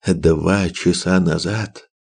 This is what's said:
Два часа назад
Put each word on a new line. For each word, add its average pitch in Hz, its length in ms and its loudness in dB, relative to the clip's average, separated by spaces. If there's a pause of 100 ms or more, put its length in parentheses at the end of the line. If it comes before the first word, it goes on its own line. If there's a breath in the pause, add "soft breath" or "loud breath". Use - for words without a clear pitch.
Два 85 640 2
часа 90 500 0
назад 90 680 -4 (100)